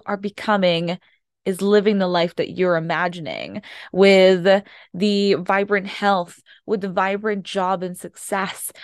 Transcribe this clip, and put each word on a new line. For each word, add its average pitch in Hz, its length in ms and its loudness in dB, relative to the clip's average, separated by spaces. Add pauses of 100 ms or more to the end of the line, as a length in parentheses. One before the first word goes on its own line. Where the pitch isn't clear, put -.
are 208 100 -6
becoming 185 840 -2 (440)
is 190 180 -4
living 202 360 2
the 190 100 0
life 175 280 0
that - 160 -4
you're 180 260 0
imagining, 165 880 -6 (280)
with 190 720 6 (300)
the 202 400 0
vibrant 196 540 -2
health, 196 520 -2 (280)
with 202 140 -4
the 196 80 -6
vibrant 202 540 -4
job 185 380 -2
and 180 160 -8
success, - 760 -10 (120)